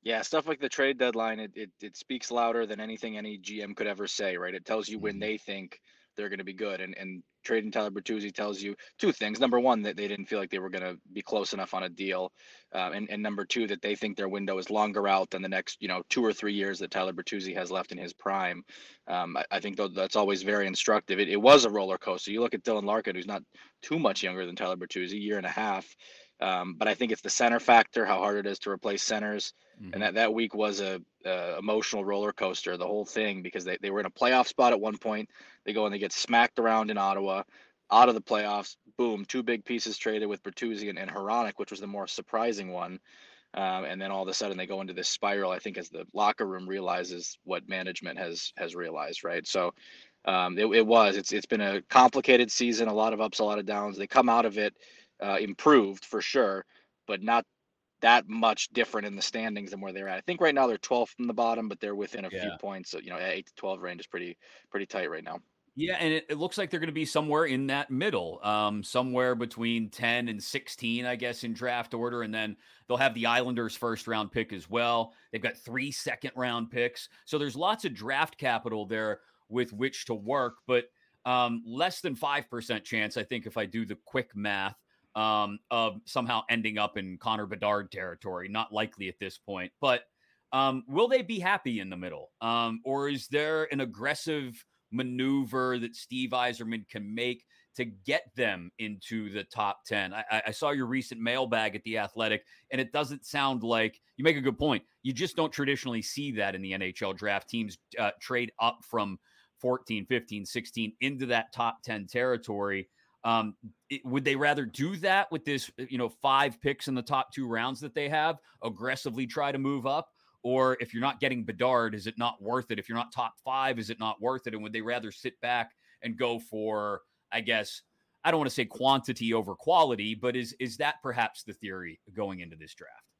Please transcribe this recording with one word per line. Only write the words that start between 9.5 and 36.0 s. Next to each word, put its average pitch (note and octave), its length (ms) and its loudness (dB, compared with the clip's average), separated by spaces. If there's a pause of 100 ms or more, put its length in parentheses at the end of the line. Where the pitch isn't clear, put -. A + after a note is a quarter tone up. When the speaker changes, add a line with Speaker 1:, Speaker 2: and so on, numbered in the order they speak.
Speaker 1:
one, A#2+ 220 6
that G2+ 140 -2
they G2+ 120 -2
didn't G2 180 -6
feel G#2+ 120 -2
like F#2+ 120 -2
they G2 80 -4
were F#2+ 100 -6
gonna F2+ 280 -6 (160)
be G2 100 -6
close G#2 300 -2
enough F#2+ 200 -6
on F#2 120 -2
a F#2 40 -4
deal. F#2 440 -4 (420)
Uh, F2+ 200 0
and, G#2 160 -4
and G#2 120 -6
number G#2 220 -4
two, A2+ 220 0
that G2 140 -2
they G#2 140 0
think G2+ 220 -6
their G2 120 -2
window G2 300 -2
is F#2 120 -8
longer G#2 380 2
out F#2+ 220 4
than F#2+ 100 -4
the F#2+ 80 -6
next, F#2+ 320 -4
you G#2 80 -6
know, F#2 220 -2
two B2 140 2
or A2 80 4
three G#2 200 -2
years G2 260 -2
that F#2 120 -6
Tyler F#2+ 220 0
Bertuzzi F#2 420 -6
has F2+ 160 -4
left F#2 220 -4
in F2+ 60 -10
his F2 140 -10
prime. F#2 520 -2 (420)
Um, F2 300 -2
I, - 140 0
I G2 100 0
think, F#2+ 160 -6
though, G2+ 120 0
that's F#2+ 280 0
always G2+ 260 4
very G2+ 240 2
instructive. G2 520 2
It, G2+ 100 4
it G2+ 120 2
was C3+ 240 12
a A2 60 2
roller F#2+ 280 0
coaster. F#2 320 -4
You G#2+ 100 -2
look A#2+ 140 0
at G2+ 80 -6
Dylan G#2+ 220 0
Larkin, G#2 320 0
who's F#2 100 -8
not G2+ 160 -6 (380)
too D#3 180 -2
much C#3+ 240 2
younger F#2 220 -2
than F2 120 -8
Tyler F#2 200 -2
Bertuzzi, F#2 440 -6
year G#2 180 -2
and F#2 80 -4
a E2+ 40 -4
half. G#2 460 -4 (440)
Um, F#2 380 0
but G#2+ 100 2
I G#2 60 4
think A#2 180 0
it's - 80 -4
the G2+ 80 -8
center A#2 320 4
factor, A#2 460 8
how G2 120 2
hard G2+ 200 2
it G2+ 80 -2
is G2 140 -4
to G2+ 100 -6
replace G2 320 -2
centers. G#2 500 -2 (300)
Speaker 2:
Mm-hmm. F#2 100 -12
Speaker 1:
And G2 100 -2
that, F#2+ 120 2
that A2 180 4
week A2+ 220 0
was G#2 260 0
a, F#2+ 200 -2 (260)
a F2 320 -2
emotional G#2+ 440 0
roller G2+ 300 0
coaster, F2+ 460 -2
the F2 80 -2
whole G#2 180 -2
thing, G2+ 380 -2
because F#2 220 -8
they, F2+ 180 -4
they G2+ 80 -4
were G2+ 100 0
in F#2+ 60 -2
a F2 40 -4
playoff B2+ 360 6
spot A#2+ 260 6
at G#2 80 4
one G#2+ 160 -2
point. G#2+ 320 -4 (380)
They G#2 80 -2
go G#2+ 100 2
and G#2 80 0
they G2+ 60 -4
get F#2+ 140 -2